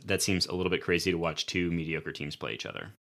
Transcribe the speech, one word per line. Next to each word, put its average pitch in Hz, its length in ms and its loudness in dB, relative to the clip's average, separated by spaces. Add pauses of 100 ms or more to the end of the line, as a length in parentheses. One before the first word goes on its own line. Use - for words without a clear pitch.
that 95 160 0
seems 95 240 2
a 90 100 -4
little 90 160 2
bit 90 120 2
crazy 87 280 4
to 87 60 2
watch 82 280 0
two 87 260 0
mediocre 80 400 -2
teams 73 240 -6
play 57 180 -6
each - 120 -8
other. - 280 -8 (140)